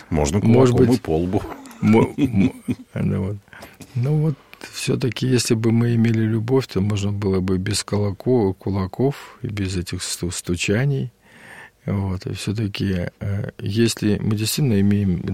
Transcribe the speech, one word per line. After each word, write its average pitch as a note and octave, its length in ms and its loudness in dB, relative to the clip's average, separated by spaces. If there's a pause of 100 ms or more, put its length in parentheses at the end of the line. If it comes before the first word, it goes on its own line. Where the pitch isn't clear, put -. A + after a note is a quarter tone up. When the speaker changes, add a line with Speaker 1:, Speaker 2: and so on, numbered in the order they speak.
(100)
Speaker 1:
Можно D2+ 320 2
Speaker 2:
Может B2 340 6
Speaker 1:
кулаком - 180 6
Speaker 2:
быть, A#2 40 2
Speaker 1:
и - 40 -8
по D#2+ 160 0
лбу. F#2 240 0 (380)
Speaker 2:
мо-, G#2+ 360 4
мо-, B2+ 380 2 (200)
<laughs> - 200 -18
ну G2 280 -2
вот. G2 140 -6 (580)
Ну C3+ 220 0
вот, D3+ 180 2 (380)
все-таки, B2+ 540 -2
если B2+ 280 2
бы A2+ 180 2
мы A#2 220 4
имели A2+ 280 4
любовь, A2+ 440 0
то - 140 -2
можно G2+ 320 0
было G2 280 0
бы F#2 180 0
без G2 260 -4
кулако-, G#2 720 0
кулаков G2+ 880 -4
и A2+ 60 -6
без G2 280 -4
этих F2+ 260 -6
сту-, - 280 -6
стучаний. B2 840 -2 (760)
Вот, G2 400 -4
и G#2 60 -6
все-таки, G2 800 -4 (100)
э, G2+ 380 -6
если G#2+ 600 0
мы G#2 180 -2
действительно A2 440 0
имеем G2+ 400 2 (140)